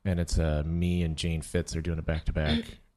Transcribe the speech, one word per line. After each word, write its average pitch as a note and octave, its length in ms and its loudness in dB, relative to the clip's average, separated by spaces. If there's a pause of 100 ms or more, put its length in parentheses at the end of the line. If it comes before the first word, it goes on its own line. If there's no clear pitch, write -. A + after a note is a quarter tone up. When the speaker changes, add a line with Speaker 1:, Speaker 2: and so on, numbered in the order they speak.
Speaker 1:
And - 160 2
it's, - 180 0
uh, D2+ 280 4
me F2 360 2
and D#2+ 140 0
Jane E2 260 -2
Fitz - 340 -2
are E2 60 -2
doing E2 160 -2
a D#2+ 40 -6
back-to-back. D#2 640 0
Speaker 2:
<clears throat> - 100 -16 (220)